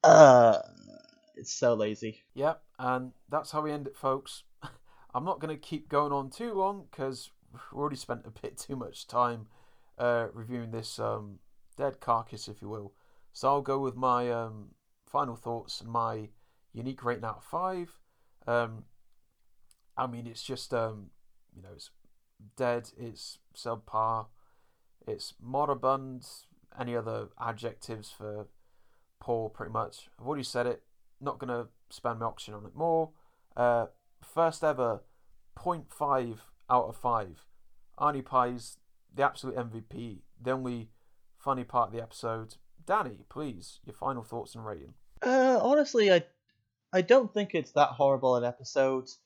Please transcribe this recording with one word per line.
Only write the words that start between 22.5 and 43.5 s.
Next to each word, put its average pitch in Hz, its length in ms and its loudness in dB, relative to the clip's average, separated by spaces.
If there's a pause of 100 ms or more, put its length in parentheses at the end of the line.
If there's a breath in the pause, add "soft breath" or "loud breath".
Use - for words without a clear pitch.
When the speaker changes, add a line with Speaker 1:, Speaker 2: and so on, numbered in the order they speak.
Speaker 2:
dead, 120 400 -2
it's - 420 -14 (160)
subpar, 110 720 -4 (800)
it's - 340 -8
moribund, 135 880 -2 (500)
any 120 160 -4
other 110 360 -4 (100)
adjectives 113 680 -8
for 104 360 -10 (720)
poor, 113 300 -2
pretty 110 240 -10
much. - 460 -6
I've 117 80 -12
already 143 180 -4
said 123 220 -2
it, - 180 -4 (360)
not 139 180 -6
gonna 120 300 -6 (200)
spend 117 320 -6
my 117 60 -2
oxygen - 280 -8
on 104 120 -14
it - 100 -18
more. 160 360 0 (440)
Uh, 120 300 4 (340)
first 165 420 0
ever 127 400 0 (540)
point 175 360 -6
five 131 600 -2 (180)
out 127 140 4
of - 120 -8
five. 107 500 -4 (520)
Arnie 139 260 0
Pie's 123 540 -2 (340)
the 139 120 2
absolute 135 320 -2
M 117 140 -6
V 113 100 -10
P, 113 420 -14 (180)
the 127 120 -2
only 123 380 -4 (480)
funny 127 260 -2
part 120 240 2
of 113 60 -12
the 113 80 -6
episode. 113 540 -8 (280)
Danny, 180 440 -2
please, 123 560 -10